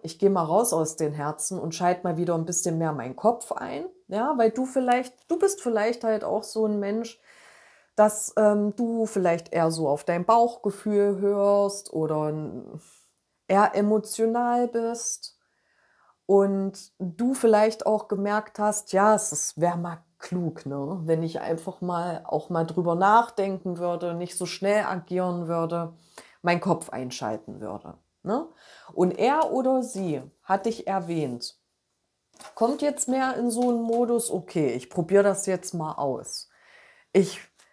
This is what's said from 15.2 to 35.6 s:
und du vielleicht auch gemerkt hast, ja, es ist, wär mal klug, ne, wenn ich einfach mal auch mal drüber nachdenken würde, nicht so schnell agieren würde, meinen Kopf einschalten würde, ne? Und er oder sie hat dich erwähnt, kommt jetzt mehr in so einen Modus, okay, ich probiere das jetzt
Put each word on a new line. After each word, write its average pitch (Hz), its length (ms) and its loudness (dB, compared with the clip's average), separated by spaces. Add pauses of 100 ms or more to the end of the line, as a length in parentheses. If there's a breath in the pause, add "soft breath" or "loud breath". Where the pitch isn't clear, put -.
und 196 720 2
du 208 360 -2
vielleicht 220 520 2
auch 214 220 0
gemerkt 208 500 -4
hast, 208 340 -2
ja, 208 220 6
es 208 180 0
ist, - 280 -4
wär 170 160 2
mal 170 280 -8 (140)
klug, 175 460 -6
ne, 139 400 -6
wenn 160 180 2
ich 165 180 -4
einfach 165 400 -6
mal 175 440 -4
auch - 260 -4
mal 165 140 0
drüber 170 300 0
nachdenken 190 840 2
würde, 175 360 -4
nicht 175 220 -8
so 180 100 -2
schnell 202 380 0
agieren 180 640 -2
würde, 165 480 -2 (460 loud breath)
meinen 175 180 2
Kopf 170 300 0
einschalten 110 680 -8
würde, 98 380 -12 (240)
ne? 269 260 -4 (440 loud breath)
Und - 260 0
er 285 340 2
oder 262 300 0
sie 190 400 -4 (200)
hat 196 240 -2
dich 226 200 -4
erwähnt, 165 720 -4 (960)
kommt 247 260 0
jetzt 294 280 -2
mehr 262 280 0
in 240 140 -2
so 247 200 0
einen 233 120 0
Modus, 233 480 0
okay, 156 440 -2
ich - 140 -8
probiere 185 360 4
das 196 220 0
jetzt 185 280 -4